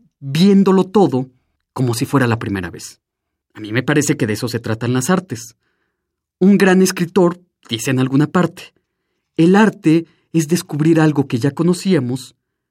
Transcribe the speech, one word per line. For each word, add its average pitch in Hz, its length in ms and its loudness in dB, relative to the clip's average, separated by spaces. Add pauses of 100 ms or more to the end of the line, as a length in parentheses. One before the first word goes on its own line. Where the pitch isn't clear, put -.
(220)
viéndolo 185 640 4
todo 143 440 0 (440)
como 123 200 -2
si 113 120 -4
fuera 131 200 0
la 113 140 0
primera 98 300 -6
vez. - 320 -20 (520)
A - 60 -20
mí 107 140 -12
me 127 100 -2
parece 147 320 0
que 135 120 -4
de 107 60 -4
eso 110 140 -6
se 113 140 -8
tratan 113 320 -6
las 127 160 -2
artes. - 480 -6 (840)
Un 196 180 4
gran 190 240 4
escritor 180 600 0 (260)
dice 113 240 -6
en 127 80 -2
alguna 135 280 0
parte: - 460 -2 (600)
"El 180 220 4
arte 170 480 2 (260)
es 165 160 -2
descubrir 160 540 0
algo 143 260 0
que 127 100 -4
ya 139 140 -2
conocíamos, 165 840 -2 (340)